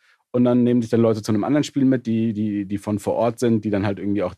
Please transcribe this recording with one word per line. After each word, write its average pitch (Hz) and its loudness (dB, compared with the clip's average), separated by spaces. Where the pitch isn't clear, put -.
und 123 2
dann 123 4
nehmen 120 4
dich 113 -6
dann 113 2
Leute 110 2
zu 110 -2
einem 104 0
anderen 139 0
Spiel 139 -2
mit, 131 0
die, 113 0
die, 104 -4
die 101 -6
von 104 -4
vor - -4
Ort 113 -2
sind, 113 0
die 107 -2
dann 101 0
halt 98 -2
irgendwie 101 -2
auch 90 -4